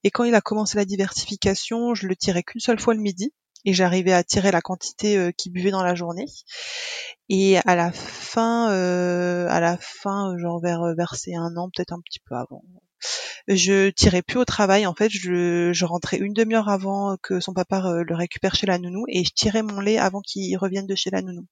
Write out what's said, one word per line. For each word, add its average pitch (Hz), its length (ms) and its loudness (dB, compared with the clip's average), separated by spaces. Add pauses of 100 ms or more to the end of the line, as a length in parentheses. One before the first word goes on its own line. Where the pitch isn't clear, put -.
Et 202 80 4
quand 240 140 0
il 233 100 4
a 202 60 6
commencé 214 360 -2
la 202 60 2
diversification, 202 1120 -2
je 196 100 -6
le 185 120 -2
tirais 180 260 0
qu'une - 160 -12
seule 226 200 0
fois 233 140 2
le 220 60 0
midi, 202 320 -4 (320)
et 196 80 2
j'arrivais 185 400 4
à 175 140 4
tirer 196 260 2
la 170 80 2
quantité, 202 580 -2
euh, 175 140 2
qu'il 175 220 -10
buvait 180 180 0
dans 190 140 0
la 180 100 2
journée. 175 300 -6 (1040)
Et 190 300 6
à 180 180 4
la 175 160 0
fin, 233 760 0
euh, 180 760 0
à 170 140 2
la 170 180 2
fin, 196 540 -4
euh, 175 40 -6
genre 170 220 -4
vers, 170 220 0
euh, 170 140 0
vers 175 200 -4
ses 175 200 -8
un 170 200 -4
an, 180 180 -6
peut-être 175 200 -6
un 175 80 -12
petit - 260 -16
peu 127 80 -8
avant, - 300 -10 (840)
je 196 440 4
tirais 180 300 6
plus - 180 -2
au 254 40 4
travail. 202 420 4
En 175 100 -2
fait, 214 140 2
je, 175 600 0
je 175 140 0
rentrais 170 320 -2
une 202 160 -2
demi-heure 220 340 2
avant 196 560 -2
que 185 160 -2
son 185 140 -8
papa, 185 320 0
euh, 170 200 0
le 170 100 -2
récupère 175 380 -2
chez - 140 0
la 180 120 2
nounou, 180 280 -6
et 180 160 0
je - 80 -2
tirais 220 320 0
mon 208 160 -6
lait 214 180 2
avant 190 220 0
qu'il 190 380 -4
revienne 190 300 -4
de 190 80 -4
chez 190 140 -4
la 185 120 -2
nounou. 180 300 -12